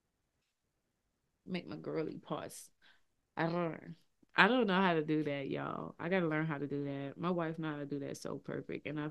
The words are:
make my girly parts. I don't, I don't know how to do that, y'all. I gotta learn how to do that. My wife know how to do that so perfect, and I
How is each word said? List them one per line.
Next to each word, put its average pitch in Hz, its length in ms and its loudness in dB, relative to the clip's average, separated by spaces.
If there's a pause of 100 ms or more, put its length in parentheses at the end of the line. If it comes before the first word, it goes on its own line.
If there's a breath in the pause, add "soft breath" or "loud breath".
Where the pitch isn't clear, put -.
(1500)
make 185 220 -4
my 123 80 -6
girly 156 420 -4
parts. - 520 -8 (680 soft breath)
I 160 100 2
don't, 165 500 -2 (400)
I 180 120 10
don't 240 180 4
know 190 140 6
how 180 140 6
to 156 100 4
do 156 200 2
that, 139 240 -2
y'all. 143 500 -4
I 160 100 -4
gotta 180 200 4
learn 156 180 2
how 147 120 -2
to 143 80 -4
do 143 180 -2
that. 139 340 -6
My 175 120 0
wife 165 280 -2
know 156 140 -2
how 147 60 -6
to 143 80 -6
do 143 140 -4
that 135 180 -6
so - 200 -6
perfect, - 480 -8
and 151 140 -4
I 151 100 -2